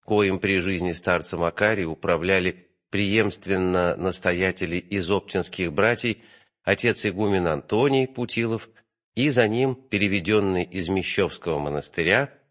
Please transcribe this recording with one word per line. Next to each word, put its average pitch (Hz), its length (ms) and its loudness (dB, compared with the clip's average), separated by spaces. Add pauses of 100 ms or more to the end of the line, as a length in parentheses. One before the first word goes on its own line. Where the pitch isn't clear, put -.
коим 101 340 2
при 98 200 0
жизни 87 340 -2
старца 82 440 -2
Макария 98 480 0
управляли 90 840 -2 (220)
преемственно 95 1040 0
настоятели 90 800 -2
из 90 320 -4
оптинских 92 640 -2
братий, 110 500 0 (400)
отец 104 420 0
игумен 98 420 0
Антоний 131 600 0
Путилов 117 640 -4 (460)
и 135 160 2
за 117 180 4
ним 127 260 0
переведённый 101 880 0
из 85 240 -6
Мещовского 87 720 0
монастыря 82 760 -2 (160)